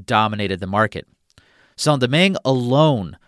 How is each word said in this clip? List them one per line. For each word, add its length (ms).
dominated 540
the 80
market. 400
Saint-Domingue 680
alone 760